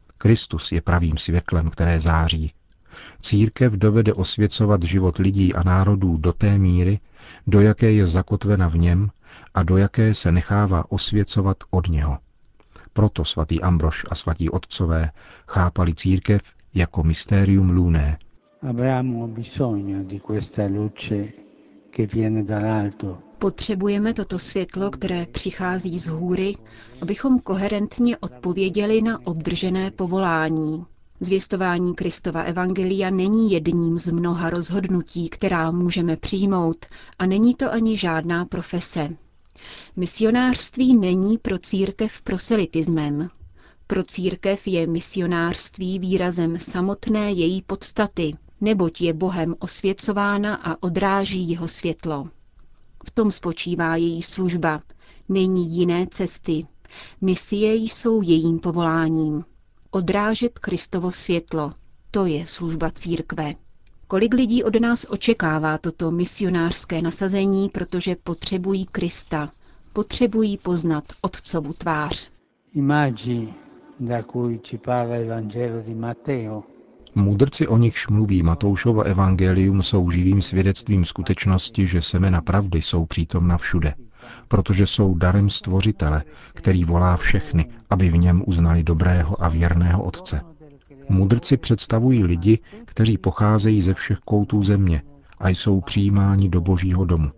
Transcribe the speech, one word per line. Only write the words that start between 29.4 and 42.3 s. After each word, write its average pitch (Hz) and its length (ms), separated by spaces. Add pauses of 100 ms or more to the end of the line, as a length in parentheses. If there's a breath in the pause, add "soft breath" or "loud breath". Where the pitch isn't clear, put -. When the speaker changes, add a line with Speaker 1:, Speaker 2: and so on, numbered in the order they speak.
Speaker 3:
povolání. 165 960 (360)
Zvěstování 180 720
Kristova 175 480
evangelia 185 680
není 196 420
jedním 170 460
z 170 100
mnoha 170 420
rozhodnutí, 175 800
která 170 420
můžeme 170 460
přijmout, 185 720 (320 loud breath)
a 185 80
není 214 280
to - 180
ani 226 240
žádná 170 480
profese. 170 640 (880 loud breath)
Misionářství 247 1000
není 190 420
pro 190 200
církev 196 640
proselitismem. 165 1080 (580 soft breath)